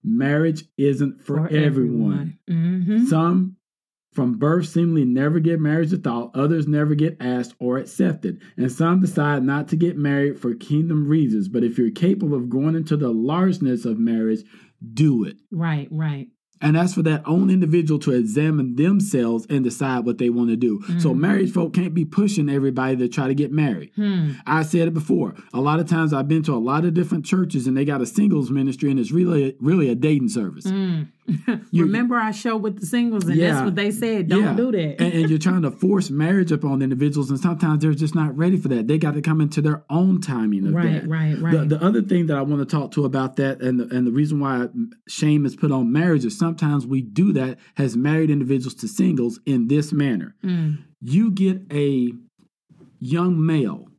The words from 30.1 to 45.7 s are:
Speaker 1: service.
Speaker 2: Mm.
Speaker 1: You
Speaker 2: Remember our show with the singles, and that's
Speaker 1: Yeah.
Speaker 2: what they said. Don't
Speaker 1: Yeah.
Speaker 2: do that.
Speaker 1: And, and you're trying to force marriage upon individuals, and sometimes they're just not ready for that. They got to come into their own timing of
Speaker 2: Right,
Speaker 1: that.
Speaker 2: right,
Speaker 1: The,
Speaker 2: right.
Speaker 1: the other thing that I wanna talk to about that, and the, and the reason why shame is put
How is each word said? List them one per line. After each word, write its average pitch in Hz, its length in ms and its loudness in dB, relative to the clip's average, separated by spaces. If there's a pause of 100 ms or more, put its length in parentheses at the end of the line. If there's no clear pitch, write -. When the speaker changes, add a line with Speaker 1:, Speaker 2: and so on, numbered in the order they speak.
Speaker 1:
service. 104 360 -6
Speaker 2:
Mm. 185 440 -2 (640)
Speaker 1:
You 170 140 4
Speaker 2:
Remember 240 320 0
our 220 160 -2
show 226 220 -4
with 214 240 -4
the 185 60 -8
singles, 226 380 0
and 160 100 0
that's 160 60 4 (200)
Speaker 1:
Yeah. 131 60 0
Speaker 2:
what 185 100 -2
they 202 160 0
said. 220 360 -2
Don't 190 160 4
Speaker 1:
Yeah. 170 120 2
Speaker 2:
do 247 160 0
that. 165 300 -2
Speaker 1:
And, 175 120 2
and 160 160 2
you're 156 100 2
trying 180 240 2
to 135 80 0
force 185 400 0
marriage 170 400 2
upon 139 300 0
individuals, 139 500 0
and 131 80 -2
sometimes 156 420 0
they're 156 140 2
just 151 200 -2
not 151 220 0
ready 180 200 2
for 151 100 -4
that. 117 200 0
They 151 100 2
got 151 180 0
to 147 60 -4
come 156 200 0
into 147 200 0
their 151 280 -2
own 180 320 2
timing 107 460 -2
of 156 80 0
Speaker 2:
Right, 165 260 0
Speaker 1:
that. 160 60 -8
Speaker 2:
right, 156 280 0
Speaker 1:
The, 156 60 -6
Speaker 2:
right. 160 280 0
Speaker 1:
the 151 140 0
other 214 200 2
thing 180 240 0
that 147 100 0
I 139 60 -2
wanna 143 220 0
talk 143 260 -2
to 147 140 0
about 131 320 -2
that, 135 240 -2
and 127 180 0
the, 120 160 -4
and 123 100 2
the 120 60 2
reason 147 280 0
why 127 280 -2 (400)
shame 151 380 2
is 131 100 -2
put 147 160 0